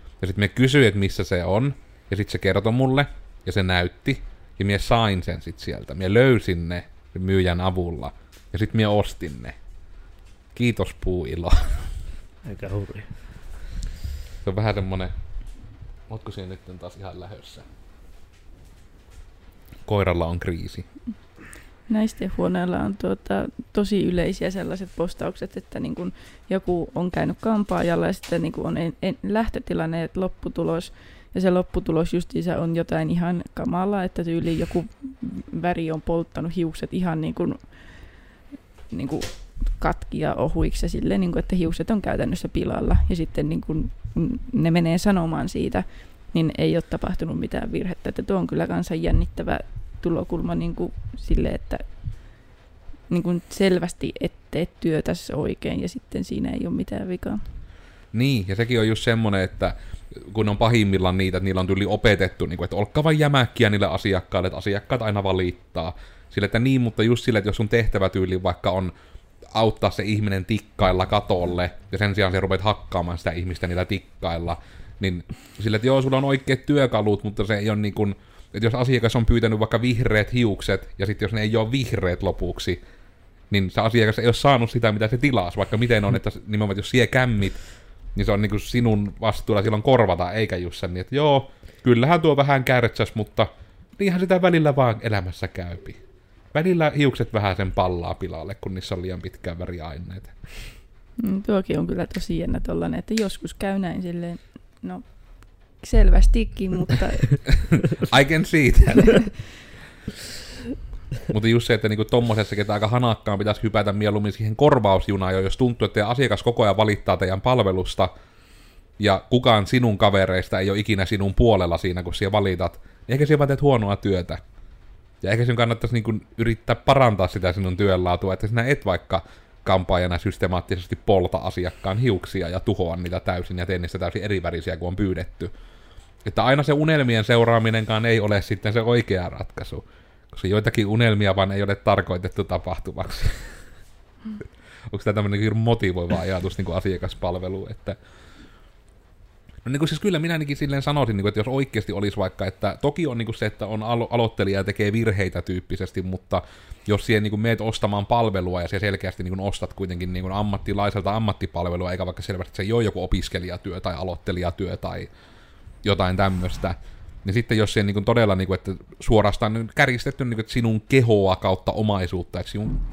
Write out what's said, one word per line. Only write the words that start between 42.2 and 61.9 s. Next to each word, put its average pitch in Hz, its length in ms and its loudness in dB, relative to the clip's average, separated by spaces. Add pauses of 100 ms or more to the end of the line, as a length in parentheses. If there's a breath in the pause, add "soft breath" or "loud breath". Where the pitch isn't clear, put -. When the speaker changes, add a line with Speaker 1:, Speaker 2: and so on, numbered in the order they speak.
Speaker 3:
pilalla - 480 0 (120)
ja 185 80 0
sitten, 151 320 -4
niin 165 120 -4
kun, - 300 -4 (600)
ne 160 180 2
menee 170 280 2
sanomaan 165 500 0
siitä, 151 360 -2 (500 loud breath)
niin 160 240 2
ei 160 180 2
ole 160 140 0
tapahtunut 160 500 -4
mitään - 320 -6
virhettä. - 360 -6
Että - 140 -6
tuo 196 140 -2
on 175 100 -2
kyllä 170 200 -2
kanssa 175 280 -4
jännittävä 170 640 0 (440)
tulokulma, 170 520 -2
niin 170 200 -4
kun, 175 180 -6 (240)
sille, - 320 0
että, - 300 -6 (1300 loud breath)
niin 175 120 0
kun, 175 260 -2
selvästi 180 720 0
et - 120 -4 (180)
tee 160 180 -2 (120)
työtäsi 160 520 -2
oikein - 500 -4
ja - 60 -6
sitten - 360 -8
siinä - 260 -6
ei - 160 -6
ole 175 80 -6
mitään 190 340 -6
vikaa. 185 300 -8 (760 loud breath)
Speaker 1:
Niin, 123 360 0
ja 98 80 -2
sekin 117 240 2
on 110 80 4
just 110 140 0
semmonen, 113 400 2
että 95 340 -2 (560 loud breath)
kun 104 160 0
on 104 80 0
pahimmillaan 98 640 4
niitä, 95 180 0
että 90 80 -2
niillä 95 160 0
on 90 60 0
tyyli 95 200 2
opetettu, 98 600 0